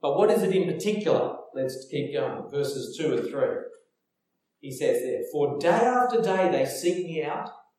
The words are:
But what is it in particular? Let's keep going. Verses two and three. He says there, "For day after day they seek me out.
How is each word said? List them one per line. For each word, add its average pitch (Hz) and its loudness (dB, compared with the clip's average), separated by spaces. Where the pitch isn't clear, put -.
But 143 0
what 214 6
is 196 4
it 185 2
in 170 2
particular? - 0
Let's 131 -4
keep - -4
going. - -4
Verses 135 -4
two 139 0
and 120 -2
three. - 0
He 139 -14
says - 0
there, 127 -2
"For 143 0
day 170 2
after 240 4
day 185 2
they 135 2
seek 175 -2
me 160 -4
out. 147 -6